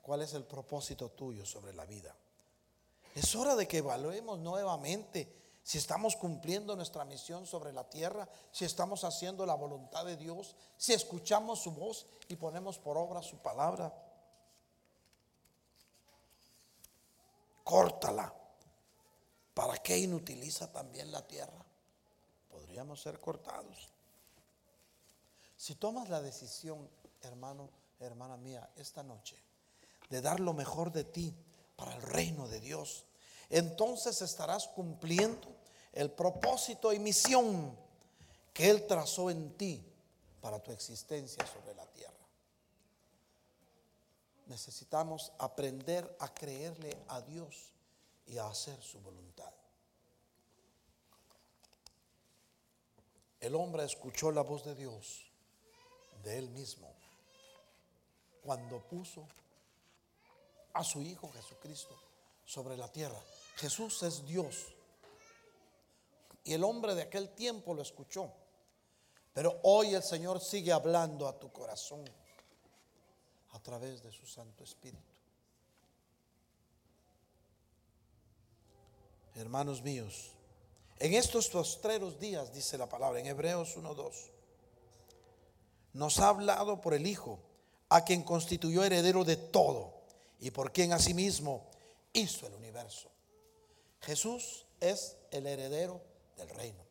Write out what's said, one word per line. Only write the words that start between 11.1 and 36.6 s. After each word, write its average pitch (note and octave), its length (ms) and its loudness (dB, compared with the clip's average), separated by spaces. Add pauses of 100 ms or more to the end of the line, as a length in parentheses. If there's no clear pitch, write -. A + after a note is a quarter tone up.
su E3+ 120 -6
voz F#3 360 -6 (200)
y F3 80 -10
ponemos E3 440 -6
por D3 180 -2
obra F3 240 -2
su D3+ 180 -14
palabra. E3 540 0 (3750)
Córtala. - 680 6 (1200)
¿Para - 260 0
qué F3+ 180 2
inutiliza D#3+ 720 -2
también C#3+ 400 -10
la C#3+ 160 -10
tierra? C#3+ 380 -14 (840)
Podríamos B2 520 -14
ser D#3 180 -10
cortados. - 680 -10 (1700)
Si - 180 -10
tomas A3+ 340 -4
la D#3+ 120 -2
decisión, C#3+ 680 -12 (320)
hermano, C3+ 480 -14 (300)
hermana B2 380 -12
mía, B2 400 -14
esta C#3+ 260 -14
noche, A#2 340 -16 (720)
de B2+ 120 -4
dar D#3+ 180 2
lo F3 140 2
mejor D#3 400 -2
de D#3 100 0
ti E3+ 320 -6 (400)
para B2 180 -10
el B2 80 -10
reino D#3 460 0
de A2 140 -8
Dios, D3 440 -8 (440)
entonces G3 720 4
estarás F3 480 -2
cumpliendo F3 840 2 (380)
el C#3+ 180 0
propósito G#3 840 2